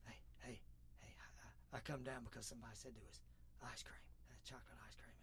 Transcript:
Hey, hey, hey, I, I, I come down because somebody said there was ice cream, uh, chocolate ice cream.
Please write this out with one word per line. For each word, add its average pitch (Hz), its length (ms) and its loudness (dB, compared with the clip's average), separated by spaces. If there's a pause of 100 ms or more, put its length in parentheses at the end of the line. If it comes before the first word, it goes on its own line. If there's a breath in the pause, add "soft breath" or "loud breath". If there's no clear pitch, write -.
Hey, - 160 -2 (240)
hey, - 160 0 (400)
hey, - 160 -4
I, - 120 -6 (120)
I, - 380 0
I - 20 10
come 139 240 8
down 127 240 6
because 110 180 2
somebody 117 300 2
said 131 160 0
there 107 160 -2
was - 160 -4 (400 loud breath)
ice - 200 2
cream, - 200 -2 (240)
uh, - 160 -6
chocolate 123 400 -2
ice 107 160 -4
cream. 110 240 -4